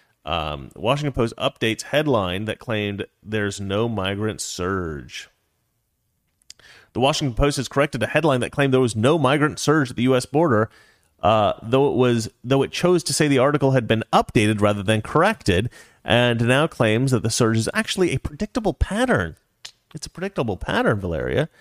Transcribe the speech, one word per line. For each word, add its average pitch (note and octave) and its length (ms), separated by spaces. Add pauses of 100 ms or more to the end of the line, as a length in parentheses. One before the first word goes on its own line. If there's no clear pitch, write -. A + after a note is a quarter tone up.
(260)
Um, D2+ 500
Washington C#3 380
Post A#2 240
updates A#2 460
headline A2 600
that G#2+ 140
claimed G#2 460 (180)
there's G#2 360
no G2+ 300
migrant G2+ 520
surge. F2 880 (1600)
The - 60
Washington C3+ 340
Post C#3+ 240
has C3 100
corrected C3+ 360
a G#2 40
headline D3 340
that G2 100
claimed C#3 220
there C3 80
was A2+ 140
no C3 220
migrant C3+ 420
surge D3 320
at - 40
the A#2 80
U C3 120
S B2 100
border, C3+ 440 (540)
uh, G#2 300 (100)
though C3 260
it - 60
was, A#2+ 340 (140)
though C3+ 200
it - 80
chose F3 340
to - 80
say D3+ 140
the C#3 120
article C3+ 320
had B2 160
been A2 160 (100)
updated A2 480
rather G#2 220
than G#2+ 180
corrected, B2 680 (340)
and A#2+ 440
now C#3 200
claims A#2+ 440
that B2+ 120
the A2 60
surge A2 280
is A2 160
actually G3 400
a C3 60
predictable G3+ 540
pattern. F#3+ 640 (600)
It's D3+ 100
a - 40
predictable D#3+ 480
pattern, G3 420
Valeria. E2 500 (120)